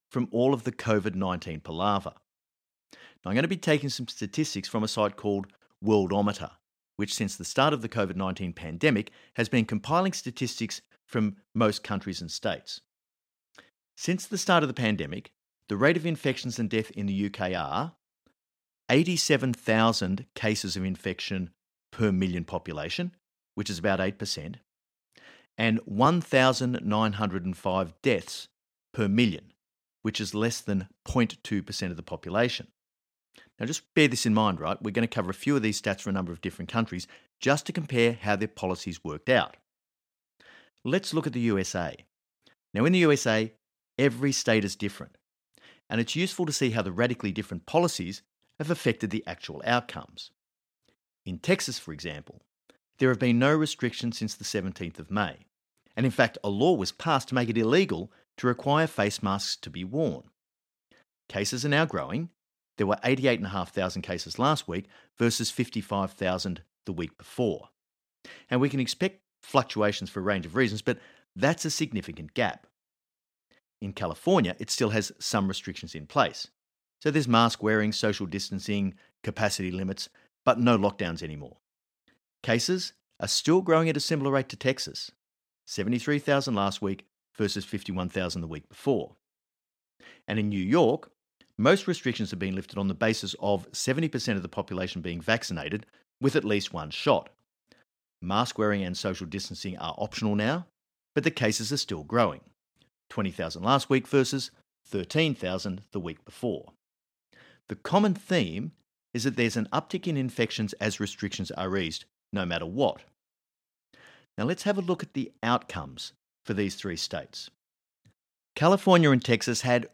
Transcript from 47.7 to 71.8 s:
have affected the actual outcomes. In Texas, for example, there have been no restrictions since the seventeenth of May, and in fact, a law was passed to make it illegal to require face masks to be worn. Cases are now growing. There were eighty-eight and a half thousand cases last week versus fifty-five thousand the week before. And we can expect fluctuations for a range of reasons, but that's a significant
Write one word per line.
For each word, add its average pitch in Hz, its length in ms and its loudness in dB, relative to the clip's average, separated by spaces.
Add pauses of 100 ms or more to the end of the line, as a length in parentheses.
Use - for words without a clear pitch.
have 151 140 -4
affected 113 380 0
the 107 180 -4
actual 80 380 -10
outcomes. 117 680 -4 (920)
In 92 140 -6
Texas, 175 380 0
for - 140 -12
example, 76 520 -12 (560)
there 131 100 4
have 117 100 2
been 120 180 4
no 135 160 6
restrictions 123 640 -2
since 110 180 -6
the - 100 -12
seventeenth 92 520 -6
of 87 140 -14
May, 98 360 -2 (500)
and 120 80 2
in 123 60 2
fact, 120 300 4
a 104 80 -2
law 123 240 4
was 98 200 0
passed 147 360 0
to 131 60 -2
make 120 140 2
it 113 80 -2
illegal 117 520 2 (280)
to 123 100 -2
require 143 400 2
face 107 340 0
masks 98 360 -2
to - 120 -14
be 85 140 -8
worn. 92 460 -4 (1000)
Cases 117 380 -2
are 147 40 0
now 147 160 4
growing. 101 440 -4 (480)
There 101 100 0
were 104 160 0
eighty-eight 127 360 2
and 95 80 -4
a - 20 -8
half 92 240 -4
thousand 92 300 -2
cases 87 360 -6
last 139 300 0
week 90 160 -6 (320)
versus 117 340 2
fifty-five 101 640 -2
thousand 90 480 -2 (240)
the 98 80 -6
week 82 240 -6
before. - 520 -4 (800)
And 127 120 2
we 143 80 2
can 139 100 -2
expect 180 420 -2 (220)
fluctuations 107 680 0
for 101 100 -8
a 92 40 -4
range 95 220 0
of 85 120 -6
reasons, 107 240 0
but - 160 -2 (360)
that's 139 300 0
a 160 60 -4
significant 87 640 -6